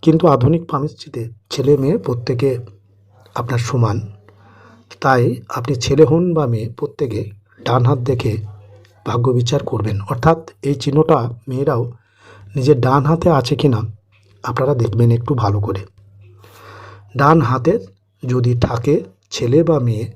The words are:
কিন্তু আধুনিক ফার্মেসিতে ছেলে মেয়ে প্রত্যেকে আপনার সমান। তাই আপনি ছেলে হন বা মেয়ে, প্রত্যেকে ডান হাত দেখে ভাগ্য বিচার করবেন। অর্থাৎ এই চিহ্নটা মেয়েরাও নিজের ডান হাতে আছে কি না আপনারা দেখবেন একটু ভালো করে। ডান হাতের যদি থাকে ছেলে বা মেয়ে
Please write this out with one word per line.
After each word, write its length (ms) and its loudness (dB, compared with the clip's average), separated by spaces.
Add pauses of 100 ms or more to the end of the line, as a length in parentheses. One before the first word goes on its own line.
কিন্তু 200 4 (100)
আধুনিক 360 2
ফার্মেসিতে 520 -8 (300)
ছেলে 200 2 (100)
মেয়ে 140 0 (100)
প্রত্যেকে 440 -2 (880)
আপনার 280 -2
সমান। 280 0 (1040)
তাই 200 2 (360)
আপনি 160 -4 (100)
ছেলে 260 6
হন 140 2 (120)
বা 160 0
মেয়ে, 160 -4 (100)
প্রত্যেকে 420 -6 (460)
ডান 220 2
হাত 120 2 (100)
দেখে 220 0 (760)
ভাগ্য 180 0 (120)
বিচার 220 0 (100)
করবেন। 260 -2 (140)
অর্থাৎ 280 2 (300)
এই 140 -2
চিহ্নটা 360 2 (300)
মেয়েরাও 340 -2 (720)
নিজের 320 4
ডান 240 4
হাতে 180 2 (100)
আছে 220 -2
কি 140 2
না 60 -2 (640)
আপনারা 280 -2 (100)
দেখবেন 260 2 (100)
একটু 140 -4 (100)
ভালো 240 0
করে। 160 -6 (1400)
ডান 180 6 (100)
হাতের 320 0 (420)
যদি 300 0 (120)
থাকে 300 0 (400)
ছেলে 240 0 (100)
বা 80 2 (100)
মেয়ে 180 -2 (120)